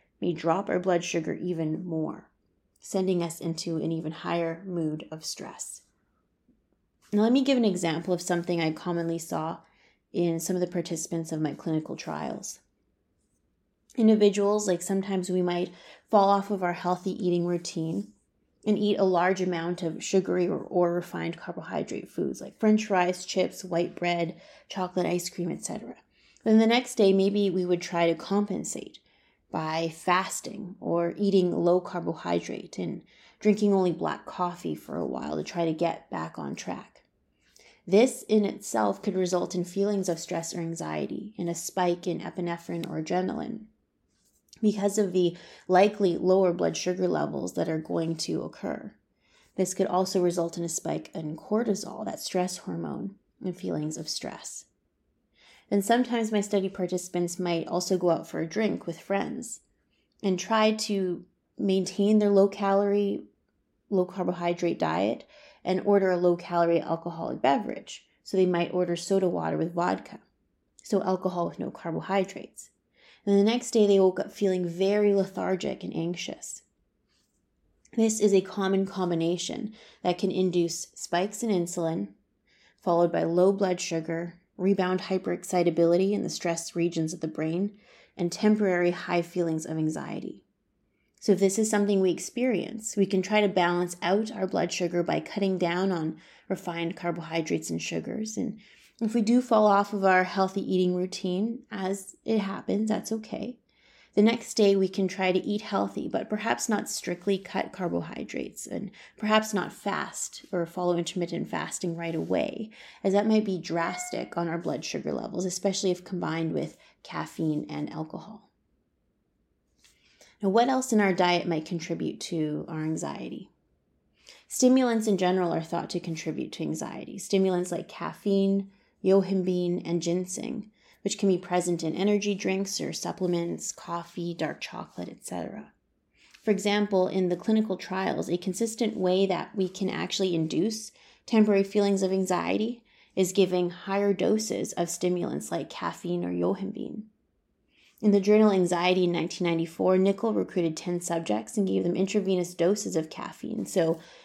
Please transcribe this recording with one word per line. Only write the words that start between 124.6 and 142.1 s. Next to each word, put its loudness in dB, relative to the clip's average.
in 4
general 2
are 0
thought -6
to -4
contribute -6
to -8
anxiety. -8
Stimulants 0
like -6
caffeine, 0
yohimbine, 2
and -2
ginseng, -4
which -4
can 2
be 4
present -2
in -2
energy 2
drinks -2
or -4
supplements, -4
coffee, -8
dark -6
chocolate, -10
et -18
cetera. -10
For 4
example, 2
in 0
the 0
clinical 0
trials, -4
a 0
consistent -2
way 4
that -4
we 0
can -4
actually -2
induce -2
temporary 4
feelings 2
of 2